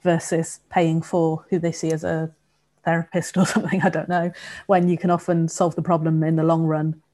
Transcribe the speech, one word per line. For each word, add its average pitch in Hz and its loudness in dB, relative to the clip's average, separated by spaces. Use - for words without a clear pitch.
versus 165 0
paying 165 2
for 160 0
who 190 0
they 165 -2
see 160 -4
as 156 -4
a 160 -2
therapist 165 -2
or 185 4
<laughs> - -4
something, 190 0
I 185 4
don't 165 -6
know, 180 -2
when 180 4
you 175 2
can 175 0
often 170 2
solve 170 -2
the 165 -4
problem 160 0
in 160 0
the 156 0
long 165 2
run 156 -2